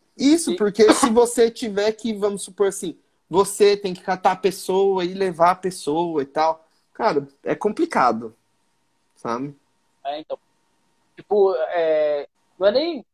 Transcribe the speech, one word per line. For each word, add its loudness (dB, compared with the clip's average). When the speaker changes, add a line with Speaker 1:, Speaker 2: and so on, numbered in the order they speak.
Speaker 1:
Isso, 2
Speaker 2:
Sim. -2
Speaker 1:
porque 4
se 2
você 4
tiver -4
que, -6
vamos -4
supor -2
assim, -8
você 2
tem -8
que -12
catar -2
a -2
pessoa 0
e -6
levar 2
a -2
pessoa -4
e -6
tal, -2
cara, -2
é -4
complicado, -2
sabe? -8
Speaker 2:
É, -10
então. -12
Tipo, 0
é, 0
não 2
é 6
nem -2